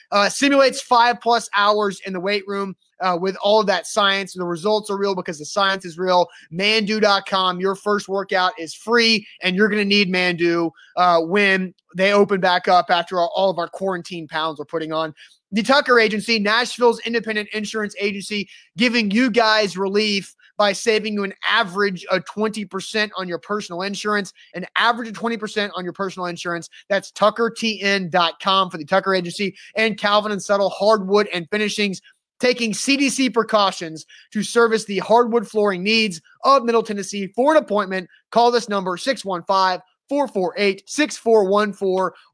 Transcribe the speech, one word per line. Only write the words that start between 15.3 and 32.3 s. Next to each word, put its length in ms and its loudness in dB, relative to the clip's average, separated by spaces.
The 140 -2
Tucker 340 4
Agency, 400 0
Nashville's 640 2
independent 520 -4
insurance 480 -6
agency, 480 -6
giving 320 2
you 180 2
guys 480 2
relief 580 -2
by 160 2
saving 420 -2
you 100 -2
an 100 -8
average 640 0
of 180 -2
twenty 400 -6
percent 520 -4
on 100 -8
your 140 -6
personal 420 -8
insurance, 500 -4
an 120 -10
average 320 0
of 60 -12
twenty 220 -4
percent 380 -4
on 80 -6
your 100 -8
personal 340 -6
insurance. 440 -8
That's 220 -2
tucker 400 0
T 320 -4
N 260 0
dot 320 0
com 300 2
for 80 -10
the 60 -10
Tucker 300 0
Agency, 420 -4
and 240 0
Calvin 320 2
and 120 -4
Settle 280 0
Hardwood 640 2
and 160 -6
Finishings, 500 -2